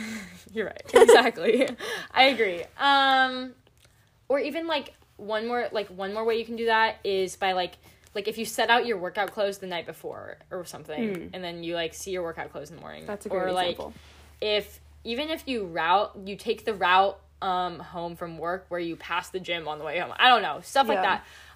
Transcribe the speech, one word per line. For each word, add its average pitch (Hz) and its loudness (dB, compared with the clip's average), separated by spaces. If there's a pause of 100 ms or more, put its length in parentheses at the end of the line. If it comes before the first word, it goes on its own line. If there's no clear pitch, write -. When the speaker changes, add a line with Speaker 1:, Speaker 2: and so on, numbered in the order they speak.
(240)
Speaker 1:
<laughs> 180 -20
You're 208 -4
right, - -12
exactly. 262 8 (220)
<laughs> - -10
I 262 8
agree. 208 2 (120)
Um, 262 2 (760)
or 285 2
even, 311 -4
like, 311 -4 (220)
one 214 -4
more, 240 -2
like, 202 -4
one 190 -8
more 220 -4
way 226 2
you 226 -4
can 233 -8
do 233 -2
that 220 2
is 190 -2
by, 190 0
like, 175 -2 (400)
like, 208 -6
if 214 -6
you 226 -4
set 226 -2
out 240 4
your 220 -2
workout 180 -4
clothes 202 -4
the 190 -12
night 170 -6
before 107 -12 (120)
or 175 -8
something, 185 -6
Speaker 2:
Mm. 170 -10
Speaker 1:
and 185 -12
then 170 -10
you, 170 -4
like, 165 -4
see - -10
your 180 -4
workout 160 -8
clothes 147 -14
in 165 -18
the - -18
morning. 156 -16
Speaker 2:
That's 202 -10
a - -8
Speaker 1:
Or, 185 0
Speaker 2:
great 185 0
Speaker 1:
like, 180 0
Speaker 2:
example. 147 -8 (480)
Speaker 1:
if, 208 -2 (240)
even 247 -6
if 320 -8
you 233 -4
route, 170 0
you 196 -8
take 214 -4
the 220 -2
route, 190 4 (240)
um, 180 -2
home 170 -10
from 165 -10
work 175 -6
where 175 -4
you 165 -6
pass 175 -6
the 185 -6
gym 170 -4
on 151 -6
the 147 -8
way 156 -4
home. 127 -4
I 247 8
don't 240 8
know, 147 -2
stuff 269 2
like - 4
Speaker 2:
Yeah. 185 2
Speaker 1:
that. - -20 (300)